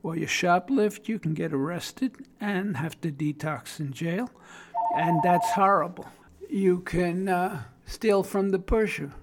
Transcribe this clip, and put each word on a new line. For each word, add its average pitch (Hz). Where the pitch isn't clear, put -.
or 165
you 165
shoplift, 202
you 226
can 160
get 160
arrested 170
and 202
have 156
to 165
detox 151
in 143
jail, 170
and 170
that's 175
horrible. 190
You 190
can, 180
uh, 180
steal 202
from 196
the 190
pusher 185